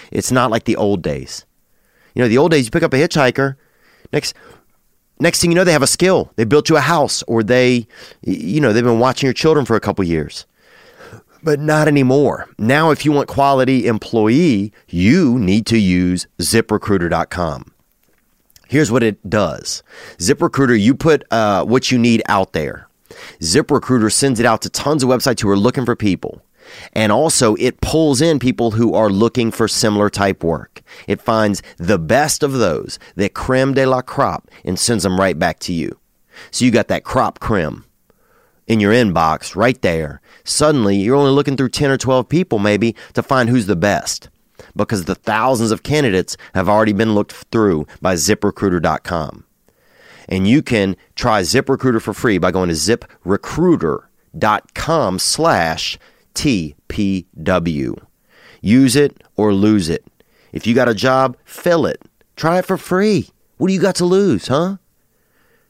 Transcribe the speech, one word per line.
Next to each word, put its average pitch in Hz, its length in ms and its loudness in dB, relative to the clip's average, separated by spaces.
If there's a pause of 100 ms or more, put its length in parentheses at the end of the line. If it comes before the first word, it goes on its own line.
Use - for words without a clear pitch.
(120)
It's - 200 -4
not 123 200 2
like 113 140 -2
the 107 100 0
old 101 260 0
days. 69 420 -8 (720)
You 120 80 -2
know, 127 60 2
the 113 100 2
old 165 140 2
days, 143 140 2
you 110 60 -10
pick 165 120 0
up 165 100 0
a 131 40 2
hitchhiker, 139 580 0 (560)
next, - 240 -6 (840)
next 165 220 0
thing 175 80 0
you 170 60 2
know, 180 80 4
they 175 80 2
have 151 100 2
a - 60 2
skill. 175 480 0
They 110 80 -2
built 135 260 2
you 160 80 4
a 143 40 2
house, 147 420 0
or 113 180 0
they, 123 460 2 (360)
y-, - 100 -4
you 117 280 -2
know, 120 120 4
they've 117 100 2
been 117 160 2
watching 127 260 0
your 127 80 0
children 151 320 2
for 113 100 0
a 104 40 2
couple 98 260 -2
years. 80 400 -4 (1000)
But 151 140 0
not 151 300 2
anymore. 135 580 2 (100)
Now, 147 340 2
if 131 120 -2
you 151 80 2
want 143 160 0
quality 131 580 2
employee, 113 840 0 (160)
you 120 520 2
need 101 260 0
to 113 120 0
use 90 480 2 (160)
zip 107 300 0
recruiter 98 380 0
dot 82 200 -2
com. 80 440 -8 (960)
Here's 139 200 2
what 117 140 2
it 104 260 -2
does. 87 540 -4 (360)
ZipRecruiter, 123 600 0
you 113 160 4
put, 151 360 0
uh, 104 340 0
what 123 260 0
you 127 60 2
need 117 320 2
out 98 240 -2
there. 71 340 -8 (540)
ZipRecruiter 110 680 0
sends 127 300 0
it 117 60 2
out 113 160 2
to - 80 -10
tons 143 340 -2
of 127 60 2
websites 127 320 0
who 104 80 0
are 98 80 2
looking 123 260 0
for 117 140 -2
people. - 440 -4 (520)
And 107 180 2
also, 120 440 2
it 120 260 -2
pulls 151 400 2
in 160 180 2
people 120 320 -2
who 110 240 0
are 107 140 2
looking 113 420 0
for 110 160 0
similar 104 420 0
type 98 360 -2
work. 78 360 -6 (280)
It 101 120 -4
finds 107 400 0 (140)
the 87 240 0
best 123 420 -2
of 139 120 -2
those, 90 460 -4 (180)
the 85 100 0
creme 131 460 -2
de 135 120 0
la 127 160 0
crop, 104 480 -4 (140)
and 90 160 -4
sends 113 240 0
them 95 160 0
right 92 180 2
back 87 220 -2
to - 140 -8
you. 78 260 -6 (520)
So - 120 -4
you 123 80 4
got 107 160 2
that 85 160 -2
crop - 380 -2
creme 80 420 -4 (800)
in 113 140 0
your 104 140 4
inbox 82 640 0
right 120 240 0
there. 80 400 -4 (240)
Suddenly, 127 520 0
you're 104 180 0
only 143 160 2
looking 139 240 0
through 127 140 -2
ten 147 200 -2
or 135 80 0
twelve 127 300 -2
people 156 320 -2
maybe 104 360 0 (180)
to 117 100 -4
find 127 260 0
who's 123 160 0
the 92 120 -2
best, - 520 -4 (460)
because 101 300 -4
the 90 100 -4
thousands 113 560 -2
of - 120 -4
candidates 127 520 -2 (180)
have 92 140 -2
already 104 240 2
been 110 220 0
looked 104 180 0 (200)
through 98 360 0 (140)
by 92 140 0
zip 87 280 0
recruiter 95 380 0
dot 80 220 -2
com. - 420 -8 (800)
And 95 180 -2
you 123 160 4
can 98 360 -2 (180)
try 110 280 0
ZipRecruiter 120 580 0
for 107 120 -6
free 104 240 0
by 90 140 0
going 92 180 0
to 82 60 -2
zip 85 300 -2 (180)
recruiter 95 840 -2 (280)
dot 107 360 -2
com 127 440 -2
slash 92 800 -2 (360)
T 90 420 -2 (140)
P 98 360 -4 (160)
W. 82 540 -2 (640)
Use 127 380 4
it 143 260 0 (140)
or 104 160 2
lose 101 340 2
it. 82 180 -6 (460)
If - 160 -10
you 117 80 2
got 123 140 4
a 117 40 2
job, 131 520 0
fill 170 400 -2
it. 78 160 -6 (340)
Try 170 240 0
it 185 60 -4
for 190 120 -2
free. 190 520 -2 (280)
What 175 100 -2
do 190 60 0
you 185 80 -2
got 190 140 0
to 175 100 0
lose, 180 420 0
huh? 170 280 -2 (960)